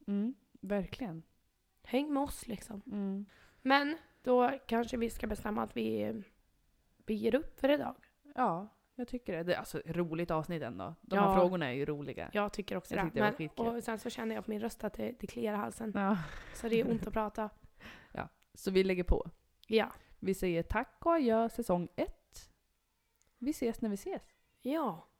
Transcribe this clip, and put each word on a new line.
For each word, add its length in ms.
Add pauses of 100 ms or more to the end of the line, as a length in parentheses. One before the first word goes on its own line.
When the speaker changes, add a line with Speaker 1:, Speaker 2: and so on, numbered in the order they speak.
Speaker 1:
Mm, 260 (280)
verkligen. 640 (600)
Speaker 2:
Häng 300
med 100
oss, 240
liksom. 380
Speaker 1:
Mm. 400 (360)
Speaker 2:
Men 360 (260)
då 280 (160)
kanske 300
vi 120
ska 180
bestämma 360
att 140
vi, 460 (800)
vi 80
ger 220
upp 240
för 100
idag. 260 (400)
Speaker 1:
Ja, 320 (280)
jag 120
tycker 300
det. 60
Det 100
är 60
alltså 260
roligt 460
avsnitt 320
ändå. 380
De 140
Speaker 2:
Ja. 60
Speaker 1:
här 180
frågorna 260
är 80
ju 120
roliga. 480
Speaker 2:
Jag 200
tycker 240
också 180
Speaker 1:
Jag 100
Speaker 2:
det. 20
Speaker 1:
tyckte 120
det 40
var 60
Speaker 2:
Men, 80
Speaker 1:
skitkul. 300
Speaker 2:
och 160
sen 160
så 100
känner 260
jag 100
på 60
min 80
röst 240
att 100
det, 260
det 80
kliar 260
i 40
halsen. 380
Speaker 1:
Ja. 220 (360)
Speaker 2:
Så 160
det 100
är 120
ont 160
att 60
prata. 360 (320)
Speaker 1:
<laughs> 300
Ja, 160 (260)
så 180
vi 120
lägger 200
på. 260 (380)
Speaker 2:
Ja. 240 (280)
Speaker 1:
Vi 140
säger 300
tack 420
och 80
adjö, 360
säsong 460
ett. 540 (880)
Vi 140
ses 300
när 80
vi 60
ses. 260 (400)
Speaker 2:
Ja, 460 (120)